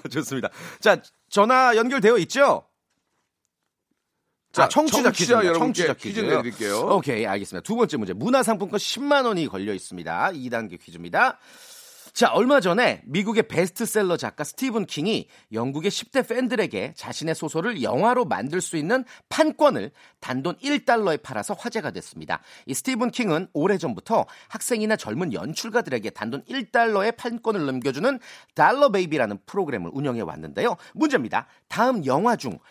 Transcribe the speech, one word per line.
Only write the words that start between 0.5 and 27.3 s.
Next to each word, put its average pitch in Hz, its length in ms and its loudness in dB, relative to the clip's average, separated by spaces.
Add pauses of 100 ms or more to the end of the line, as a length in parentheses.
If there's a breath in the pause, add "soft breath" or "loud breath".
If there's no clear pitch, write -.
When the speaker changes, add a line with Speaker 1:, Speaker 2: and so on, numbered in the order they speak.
Speaker 1:
자, 196 220 4 (260)
전화 240 480 4
연결되어 233 440 4
있죠? 240 460 2 (1900)
Speaker 2:
자, 269 120 6
Speaker 1:
아, - 40 6
청취자 294 360 4
Speaker 2:
청취자 233 80 6
Speaker 1:
퀴즈입니다. 202 380 4
Speaker 2:
여러분께 180 360 2
Speaker 1:
청취자 139 80 2
Speaker 2:
퀴즈 196 280 -6
Speaker 1:
퀴즈요. 156 160 2
Speaker 2:
내드릴게요. 110 420 -2 (180)
Speaker 1:
오케이, 120 280 -2
알겠습니다. 98 400 -4
두 220 100 -4
번째 214 220 2
문제. 95 160 -2
문화상품권 202 680 0
십만 285 460 0
원이 180 220 0
걸려 98 260 -4
있습니다. 90 600 -4
이 127 160 -10
단계 113 280 -6
퀴즈입니다. 87 600 -2 (760 loud breath)
자, 147 220 2
얼마 254 260 4
전에 175 460 2
미국의 202 380 0
베스트셀러 185 720 0
작가 120 260 -6
스티븐 220 440 -4
킹이 160 420 -4 (240 soft breath)
영국의 139 380 -4
십 - 200 -8
대 262 140 0
팬들에게 190 720 -2
자신의 156 380 -6
소설을 165 480 -4
영화로 208 420 2
만들 135 360 -4
수 - 160 -6
있는 220 280 0 (240 loud breath)
판권을 294 600 2 (280 soft breath)
단돈 135 400 -4
일 277 260 -2
달러에 220 320 2
팔아서 110 360 -6
화제가 185 380 -6
됐습니다. 82 500 -8 (240 loud breath)
이 135 80 -6
스티븐 247 380 -2
킹은 185 420 0
오래전부터 165 720 0 (240 loud breath)
학생이나 220 460 -2
젊은 143 380 -4
연출가들에게 131 760 -4
단돈 113 380 -8
일 254 240 -8
달러의 226 400 2
판권을 226 560 -4